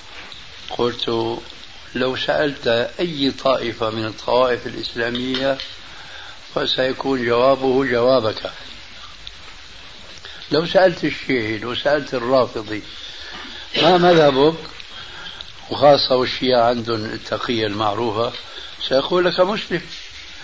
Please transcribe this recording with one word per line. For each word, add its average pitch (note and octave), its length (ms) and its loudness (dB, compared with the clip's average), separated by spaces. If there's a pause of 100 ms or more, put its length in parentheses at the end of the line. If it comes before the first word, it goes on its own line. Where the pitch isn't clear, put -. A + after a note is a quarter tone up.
(680)
قلت: A#2 680 -2 (580)
لو B2+ 200 0
سألت D3 520 0 (320)
أي D3 320 0
طائفة A#2+ 580 0
من A2 160 -2
الطوائف A#2+ 600 2
الإسلامية B2+ 920 -2 (1000)
فسيكون C3 680 0
جوابه C3 600 4
جوابك. A#2+ 680 2 (2000)
لو D#3 140 2
سألت F3+ 380 4
الشيعي، B2 540 0
لو A2+ 180 -4
سألت C#3+ 380 0
الرافضي: A#2 680 0 (960)
'ما F3 200 6
مذهبك؟' D#3+ 720 6 (1000)
وخاصة C3+ 460 6
والشيعة B2 540 4
عندهم A2+ 360 -2
التقية A2+ 640 -2
المعروفة، A2 680 -2 (560)
سيقول F3+ 360 2
لك: F3 140 2
'مسلم.' F3+ 420 0 (640)